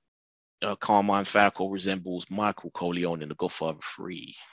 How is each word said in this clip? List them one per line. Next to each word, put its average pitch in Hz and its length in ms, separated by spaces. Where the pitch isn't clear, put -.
uh, 101 120
Carmine 101 500
Falco 101 440
resembles 92 600
Michael 101 420
Corleone 87 500
in 76 80
The 76 60
Godfather 80 480
Three. - 520